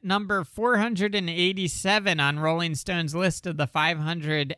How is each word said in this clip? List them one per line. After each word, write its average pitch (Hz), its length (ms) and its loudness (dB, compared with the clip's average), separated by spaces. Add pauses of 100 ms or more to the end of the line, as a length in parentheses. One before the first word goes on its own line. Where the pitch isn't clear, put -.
number 196 400 0
four 226 320 0
hundred 208 380 0
and 185 160 -2
eighty-seven 185 880 0
on 147 200 2
Rolling 165 340 0
Stone's 165 400 -2
list 175 320 0
of 165 100 -4
the 147 100 0
five 160 320 2
hundred 151 580 -2